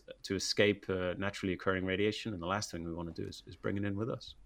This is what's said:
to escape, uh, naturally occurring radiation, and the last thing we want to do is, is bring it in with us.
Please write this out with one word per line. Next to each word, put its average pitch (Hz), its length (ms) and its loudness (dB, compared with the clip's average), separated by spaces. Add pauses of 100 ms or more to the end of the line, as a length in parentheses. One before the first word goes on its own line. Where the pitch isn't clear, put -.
(240)
to 98 120 0
escape, 101 540 4
uh, 92 300 0
naturally 95 340 0
occurring 92 320 2
radiation, 104 480 2
and 87 80 -6
the 85 60 -4
last 101 240 0
thing 85 120 -6
we 82 100 -4
want 85 220 -6
to - 60 -6
do 101 60 -4
is, - 180 -12
is - 100 -14
bring 101 220 -2
it 101 80 0
in 101 100 0
with 113 140 -2
us. - 240 -8 (120)